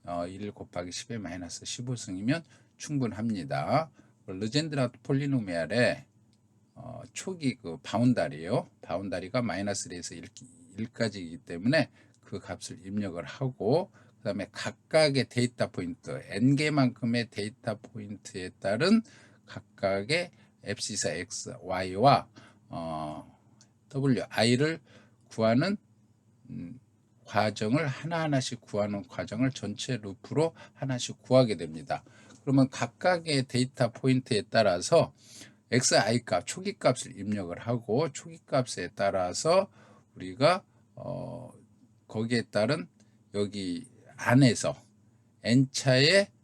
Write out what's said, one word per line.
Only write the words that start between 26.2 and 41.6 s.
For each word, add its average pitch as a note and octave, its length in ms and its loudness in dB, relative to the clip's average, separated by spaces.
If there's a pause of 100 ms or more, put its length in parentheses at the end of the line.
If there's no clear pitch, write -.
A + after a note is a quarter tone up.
음, - 300 -12 (440)
과정을 G#2+ 640 0
하나하나씩 D3 760 -2
구하는 G#2 460 -4
과정을 A2 440 -2
전체 - 460 -6
루프로 C3+ 560 -2 (200)
하나씩 - 480 -6
구하게 B2 340 6
됩니다. D#2 480 -6 (380)
그러면 C3+ 280 4
각각의 D#3+ 760 0
데이터 B2 440 0
포인트에 B2+ 580 0
따라서 G#2 640 4 (580)
엑스아이 A#2+ 480 4
값, - 260 -2
초기 F#3+ 320 -8
값을 B2+ 420 0
입력을 G2 400 -4
하고, B2 520 0
초기 E3 340 -16
값에 A2 500 -2
따라서 G2 760 2 (460)
우리가, C3 480 0 (320)
어, F2 560 -10 (560)